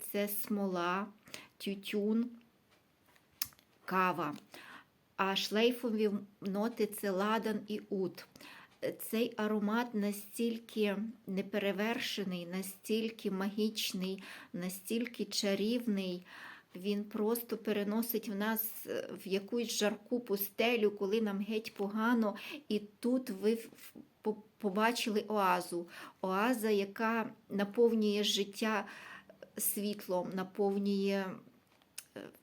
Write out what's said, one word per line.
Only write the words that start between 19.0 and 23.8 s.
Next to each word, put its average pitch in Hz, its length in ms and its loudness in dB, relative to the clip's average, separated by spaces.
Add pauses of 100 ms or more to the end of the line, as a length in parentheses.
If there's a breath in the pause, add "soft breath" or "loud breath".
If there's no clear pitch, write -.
в - 20 -8
якусь 202 420 0
жарку 214 500 0
пустелю, 208 720 2
коли 202 300 0
нам 202 180 0
геть 214 340 -2
погано. 220 600 2 (320 loud breath)
І 208 120 0
тут 247 500 -2
ви 202 260 2
в-, - 20 -6
в-, - 420 -14 (220)